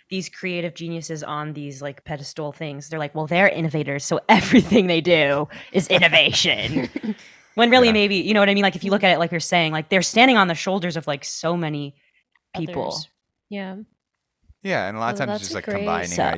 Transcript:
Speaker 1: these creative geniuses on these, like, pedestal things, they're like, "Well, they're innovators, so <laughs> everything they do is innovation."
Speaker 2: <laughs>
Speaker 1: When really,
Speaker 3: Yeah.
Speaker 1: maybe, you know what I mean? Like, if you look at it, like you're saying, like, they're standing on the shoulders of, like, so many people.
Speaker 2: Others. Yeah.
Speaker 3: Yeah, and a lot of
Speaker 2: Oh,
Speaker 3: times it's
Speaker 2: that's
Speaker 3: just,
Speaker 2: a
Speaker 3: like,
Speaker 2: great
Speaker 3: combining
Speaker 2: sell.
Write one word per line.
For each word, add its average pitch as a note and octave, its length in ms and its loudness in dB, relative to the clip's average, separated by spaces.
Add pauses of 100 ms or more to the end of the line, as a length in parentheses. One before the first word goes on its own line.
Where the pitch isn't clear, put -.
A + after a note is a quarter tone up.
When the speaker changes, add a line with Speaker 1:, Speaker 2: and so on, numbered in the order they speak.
Speaker 1:
these F#3+ 200 -8
creative F3 440 -8
geniuses E3 500 -10
on D3+ 300 -8
these, C#3+ 280 -12
like, C#3+ 220 -12
pedestal D3 480 -10
things, C#3+ 380 -12
they're D#3+ 100 -6
like, D3 160 -6
"Well, D#3 120 -4
they're F3 220 4
innovators, C#3+ 540 -2
so - 220 -2
<laughs> - 40 2
everything G3+ 580 4
they E3 140 2
do D3+ 460 2 (240)
is - 160 0
innovation." D#3 1000 2 (140)
Speaker 2:
<laughs> A3 120 -6 (400)
Speaker 1:
When A#3 140 4
really, B3 180 8
Speaker 3:
Yeah. A3+ 60 4
Speaker 1:
maybe, G3+ 220 2
you F#3 180 0
know G#3+ 60 4
what G3+ 100 6
I G3+ 60 4
mean? G3+ 80 2
Like, F#3+ 120 0
if - 80 -10
you G3 80 -4
look G3 120 2
at F#3+ 100 6
it, D3+ 60 2
like E3+ 120 0
you're E3+ 80 -4
saying, E3 320 0
like, D#3 180 -4
they're F#3+ 120 2
standing B3 360 4
on F#3+ 100 4
the E3+ 80 -2
shoulders F3 420 -4
of, D#3+ 80 -6
like, C#3+ 180 -4
so - 320 -4
many D3 400 -6 (600)
people. E3+ 380 -6
Speaker 2:
Others. - 160 -12 (400)
Yeah. F#3+ 260 -10 (880)
Speaker 3:
Yeah, D3 240 -2
and G#2 100 -8
a - 20 -8
lot A#2 140 -4
of G3 80 -8
Speaker 2:
Oh, C#3 40 -2
Speaker 3:
times G#3 160 -6
it's - 80 -10
Speaker 2:
that's - 0 -
Speaker 3:
just, - 20 -12
Speaker 2:
a - 60 -8
Speaker 3:
like, F#3 80 -8
Speaker 2:
great G#3 120 -6
Speaker 3:
combining F3 300 -4
Speaker 2:
sell. - 300 -2